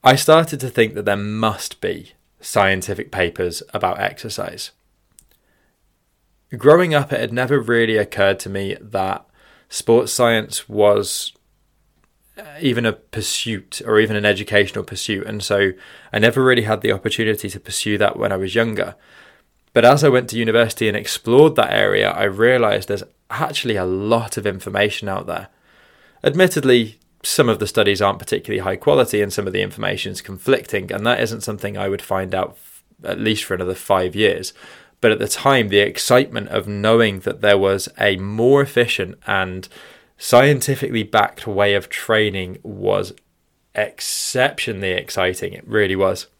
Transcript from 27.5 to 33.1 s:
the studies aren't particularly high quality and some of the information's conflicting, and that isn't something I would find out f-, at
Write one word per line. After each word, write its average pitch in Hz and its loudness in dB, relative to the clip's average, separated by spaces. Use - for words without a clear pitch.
the 101 -4
studies 101 2
aren't 98 2
particularly 104 -6
high 95 -4
quality 123 2
and 98 -2
some 98 -4
of 92 -6
the 101 -2
information's 98 -6
conflicting, 98 -2
and 101 -6
that 117 0
isn't 113 -4
something 101 -8
I 98 -4
would 98 -4
find 95 -4
out 92 -4
f-, - -20
at 92 -6